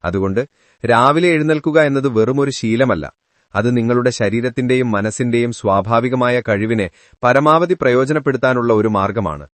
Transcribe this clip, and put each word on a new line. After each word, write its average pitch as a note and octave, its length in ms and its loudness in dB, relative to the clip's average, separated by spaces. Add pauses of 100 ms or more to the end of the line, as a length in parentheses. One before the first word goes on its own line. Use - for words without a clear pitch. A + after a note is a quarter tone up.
അതുകൊണ്ട് G2 420 -2 (360)
രാവിലെ C3 440 2
എഴുന്നേൽക്കുക D#3 540 0
എന്നത് C#3 260 0
വെറുമൊരു C3 440 0
ശീലമല്ല, A2+ 640 -2 (420)
അത് A#2+ 220 0
നിങ്ങളുടെ A#2+ 320 0
ശരീരത്തിന്റെയും A#2+ 840 -2
മനസ്സിന്റെയും A#2+ 600 -2
സ്വാഭാവികമായ A#2 880 0
കഴിവിനെ A2 500 -2 (340)
പരമാവധി D3+ 500 4
പ്രയോജനപ്പെടുത്താനുള്ള C3 1000 0
ഒരു G#2+ 140 2
മാർഗമാണ്. G2 600 -4 (100)